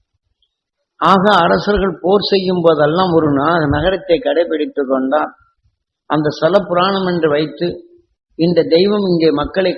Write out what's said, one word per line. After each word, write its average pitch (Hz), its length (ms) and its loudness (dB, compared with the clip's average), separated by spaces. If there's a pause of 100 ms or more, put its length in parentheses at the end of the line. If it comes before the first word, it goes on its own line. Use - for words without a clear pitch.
(1000)
ஆக 180 220 4 (140)
அரசர்கள் 185 600 0
போர் 196 300 0
செய்யும் 185 340 0
போதெல்லாம் 165 520 2
ஒரு 156 180 2
நா-, 151 380 0
நகரத்தை 170 480 0
கடைபிடித்து 151 680 -2
கொண்டால் 135 460 -2 (760)
அந்த 151 200 0
ஸ்தல 165 340 -2
புராணம் 185 440 -2
என்று 170 220 2
வைத்து 156 380 -2 (720)
இந்த 165 280 0
தெய்வம் 196 400 2
இங்கே 165 260 2
மக்களை 156 440 -2